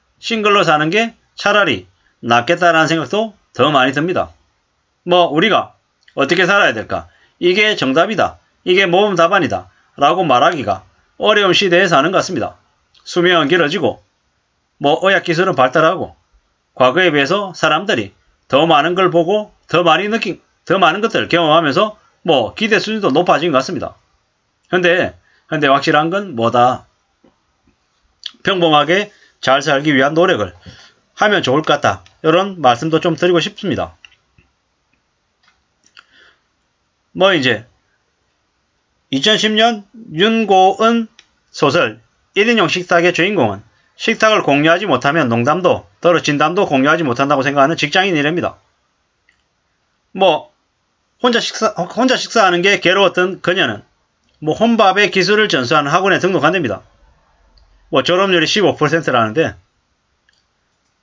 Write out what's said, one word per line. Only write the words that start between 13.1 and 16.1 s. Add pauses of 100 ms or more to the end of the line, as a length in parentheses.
길어지고 (760)
뭐
의학기술은
발달하고 (600)